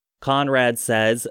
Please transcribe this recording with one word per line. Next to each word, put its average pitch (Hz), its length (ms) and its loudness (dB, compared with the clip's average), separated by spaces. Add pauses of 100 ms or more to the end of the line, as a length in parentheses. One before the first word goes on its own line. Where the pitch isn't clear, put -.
(200)
Conrad 135 580 0
says 113 520 0